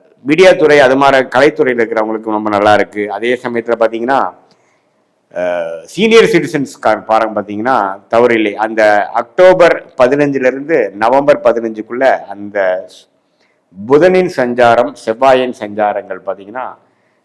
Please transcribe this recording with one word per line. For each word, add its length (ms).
மீடியா 320
துறை 280
அது 160
மாதிரி 300
கலைத்துறையில 540
இருக்கிறவங்களுக்கு 560
ரொம்ப 140
நல்லா 240
இருக்கு. 380
அதே 300
சமயத்துல 360
பாத்தீங்கன்னா, 420
அஹ், 480
சீனியர் 420
சிட்டிசன்ஸ் 580
கா-, 220
பாருங்க 360
பாத்தீங்கன்னா 680
தவறு 260
இல்லை. 220
அந்த 260
அக்டோபர் 840
பதினஞ்சுல 500
இருந்து 480
நவம்பர் 460
பதினஞ்சுக்குள்ள 640
அந்த 240
புதனின் 480
சஞ்சாரம், 560
செவ்வாயின் 560
சஞ்சாரங்கள் 640
பாத்தீங்கன்னா 400